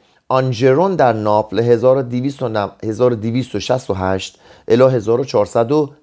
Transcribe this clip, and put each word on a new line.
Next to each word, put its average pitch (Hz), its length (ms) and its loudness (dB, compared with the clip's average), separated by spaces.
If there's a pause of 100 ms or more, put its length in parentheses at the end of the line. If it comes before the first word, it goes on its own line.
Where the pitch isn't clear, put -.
(280)
آنژرون 131 680 2
در 131 180 2
ناپل 107 460 0
هزار 120 380 2
و 139 40 -2
دویست 127 420 -6
و 120 60 -4
نو-، 104 200 -4 (140)
هزار 113 300 0
و - 20 -4
دویست 117 400 -4
و 101 40 -2
شصت 127 300 -4
و 98 40 0
هشت 95 460 -4 (280)
الی 120 160 4
هزار 120 360 2
و 143 40 -2
چهارصد 117 480 0
و 147 180 0 (140)